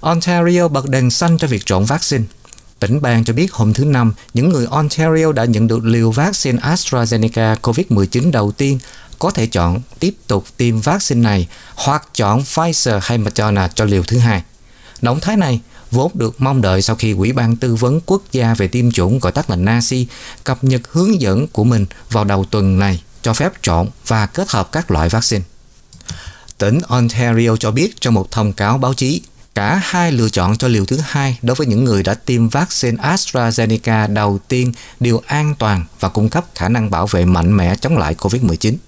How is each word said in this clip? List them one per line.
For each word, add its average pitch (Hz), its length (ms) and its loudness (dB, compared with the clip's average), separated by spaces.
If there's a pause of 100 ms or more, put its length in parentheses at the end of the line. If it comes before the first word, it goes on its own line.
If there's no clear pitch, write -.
Ontario 170 680 2
bật 139 200 -2
đèn 127 220 2
xanh 170 280 2
cho 160 100 0
việc 110 180 -2
trộn 95 180 2
vaccine. 131 400 0 (540)
Tỉnh 120 240 0
bang 117 220 2
cho 117 80 -2
biết 165 200 0
hôm 107 200 2
thứ 127 120 0
Năm, 123 300 2 (200)
những 127 140 2
người 143 220 0
Ontario 160 640 2
đã 113 120 0
nhận 113 220 2
được 113 180 0
liều 113 260 2
vaccine 139 520 0
AstraZeneca 113 960 0
covid 123 320 -2
mười 98 180 2
chín 127 240 0
đầu 104 220 0
tiên 139 260 -2 (400)
có - 120 -2
thể 113 160 -2
chọn 87 340 0 (180)
tiếp 190 160 -2 (120)
tục 98 180 -2 (120)
tiêm 117 240 0
vaccine 147 400 0
này 101 280 2 (260)
hoặc - 400 -2
chọn 110 280 2
Pfizer 147 600 0
hay 120 160 -2
Moderna 104 500 0
cho 110 160 -2
liều 101 180 2
thứ 117 160 0
hai. 110 240 2 (600)
Động 127 180 0
thái 214 160 -2
này 131 240 0 (300)
vốn 131 240 0
được 113 240 -2
mong 131 240 0
đợi 95 200 2
sau 113 140 -2
khi 110 160 -2
Ủy 98 200 0
ban 117 240 0
Tư 120 180 0
vấn 127 320 0
Quốc 196 160 0 (100)
gia 117 220 2
về 98 140 0
tiêm 120 240 2
chủng, 98 260 0
gọi 92 140 -2
tắt 147 180 -4
là 95 60 2
nasi, 117 500 0 (380)
cập 131 200 -4
nhật 131 240 2
hướng 190 320 2
dẫn 113 260 0
của 107 180 -2
mình 113 220 2 (240)
vào 104 140 0
đầu 98 200 0
tuần 95 340 2
này 95 240 0 (200)
cho 113 100 0
phép 147 200 -2 (100)
trộn 85 260 0 (180)
và 110 200 0
kết 185 240 -6
hợp 98 220 -2
các 160 180 -4
loại 80 180 0
vaccine. 110 340 0 (1160)
Tỉnh 110 300 2
Ontario 117 680 2
cho 110 140 -2
biết 151 300 -2
trong 120 140 2
một 95 160 0
thông 104 220 -2
cáo 107 260 0
báo 131 160 0
chí, 143 280 -2 (320)
cả 113 280 0
hai 170 300 0
lựa 113 160 2
chọn 101 280 0
cho 127 120 0
liều 104 180 2
thứ 131 160 -2
hai 139 400 -2
đối 123 120 0
với 147 120 -2
những 117 180 2
người 104 180 0
đã 92 120 0
tiêm 117 340 0
vaccine 123 540 -2
AstraZeneca 113 1120 0
đầu 104 260 0 (100)
tiên 127 240 0 (280)
đều 117 260 2
an 151 320 -2
toàn 101 260 0 (160)
và 95 80 -2
cung 107 200 0
cấp 175 160 -2 (100)
khả 87 140 -4
năng 113 220 0
bảo 90 160 0
vệ 90 180 2
mạnh 90 320 4
mẽ 92 200 2
chống 143 220 0
lại 80 160 0
covid 117 280 -2
mười 85 140 2
chín. 107 200 0 (100)